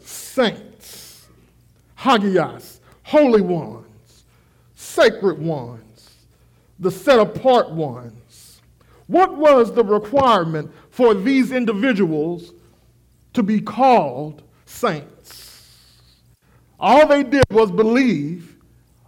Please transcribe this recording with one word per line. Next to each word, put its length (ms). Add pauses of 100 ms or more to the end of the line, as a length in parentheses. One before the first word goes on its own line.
saints. 1300 (680)
Hagios, 840 (240)
holy 380
ones, 840 (500)
sacred 640
ones, 680 (720)
the 120
set 280
apart 520
ones. 880 (460)
What 300
was 360
the 100
requirement 880 (180)
for 240
these 380
individuals 1040 (800)
to 100
be 180
called 840 (220)
saints? 1120 (1000)
All 280
they 160
did 260
was 220
believe 840 (520)